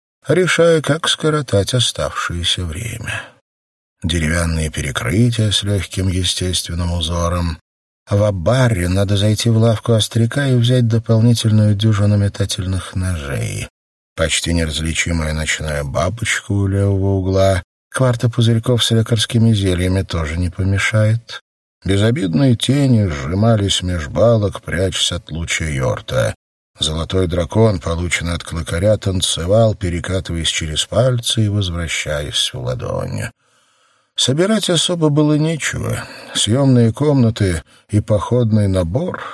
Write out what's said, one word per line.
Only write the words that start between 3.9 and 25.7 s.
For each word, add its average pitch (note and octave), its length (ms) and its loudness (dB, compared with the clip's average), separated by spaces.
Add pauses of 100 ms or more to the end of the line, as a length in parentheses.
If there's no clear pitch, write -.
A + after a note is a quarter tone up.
Деревянные E2 680 -2
перекрытия A2+ 800 0
с - 120 -2
легким F#2+ 460 -2
естественным F2 840 -2
узором. E2+ 680 -2 (520)
В G2+ 120 2
Аббаре G#2 680 2
надо G2 280 2
зайти G#2+ 320 2
в A2+ 100 4
лавку A#2 340 2
остряка A#2 560 0
и B2+ 80 4
взять B2 320 4
дополнительную A2 840 4
дюжину G#2 420 2
метательных F#2+ 800 -2
ножей. F#2 720 -6 (460)
Почти D#2+ 380 -2
неразличимая D#2+ 800 -2
ночная D#2 520 -4
бабочка F2+ 680 -4
у G2+ 140 0
левого G2 480 2
угла, F#2+ 480 2 (280)
кварта B2 380 0
пузырьков A#2 560 2
с - 60 0
лекарскими A2+ 640 2
зельями F#2 480 0
тоже E2 340 -4
не F2+ 140 -2
помешает. G#2+ 880 0 (420)
Безобидные A2+ 720 2
тени B2+ 540 2
сжимались F#2 760 0
меж F2 260 -4
балок, G#2+ 520 2
прячась E2 520 -2
от E2+ 180 -10
луча E2 340 -4
Йорта. B1+ 680 -2 (440)